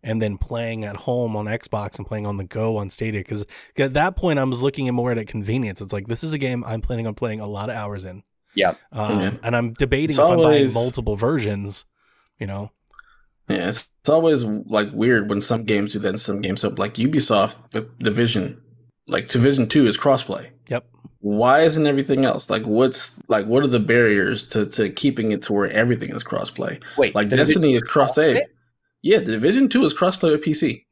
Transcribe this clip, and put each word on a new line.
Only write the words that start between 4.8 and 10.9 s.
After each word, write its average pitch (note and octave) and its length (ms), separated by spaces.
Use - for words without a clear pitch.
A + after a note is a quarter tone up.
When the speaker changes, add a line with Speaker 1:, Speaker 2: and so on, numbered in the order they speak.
Speaker 1:
more B2 180
at A#2 60
it G#2+ 80
convenience. G#2+ 560
It's G2 120
like, G2+ 140
this A#2 160
is D#3 100
a D#3 40
game B2+ 280
I'm A2+ 160
planning A#2 260
on G#2+ 80
playing A2 240
a G#2+ 80
lot G#2 220
of G2+ 60
hours G#2 300
in. F#2 180
Speaker 2:
Yeah. F#2 200
Speaker 1:
Um, G#2+ 280
Speaker 3:
Yeah. F#2+ 120
Speaker 1:
and A#2 120
I'm A#2 180
debating C3+ 360
Speaker 3:
It's D3 80
Speaker 1:
if C#3+ 60
I'm F3 140
buying - 80
Speaker 3:
always C#3 300
Speaker 1:
multiple A#2 400